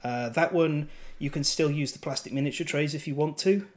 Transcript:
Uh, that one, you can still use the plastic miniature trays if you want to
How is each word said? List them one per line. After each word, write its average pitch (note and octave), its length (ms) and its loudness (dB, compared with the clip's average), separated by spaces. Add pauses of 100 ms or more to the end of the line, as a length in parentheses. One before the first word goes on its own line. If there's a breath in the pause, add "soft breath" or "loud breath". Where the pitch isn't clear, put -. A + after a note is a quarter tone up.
Uh, B2 280 -2
that D#3+ 220 2
one, D#3 360 4 (300 loud breath)
you C#3+ 100 -2
can C#3+ 160 -2
still D3+ 260 2
use D3 220 -2
the - 60 -10
plastic - 340 -6
miniature C#3 340 -2
trays D3 280 0
if D3 120 -6
you D3 80 -2
want D3 240 0
to G3 280 4 (100)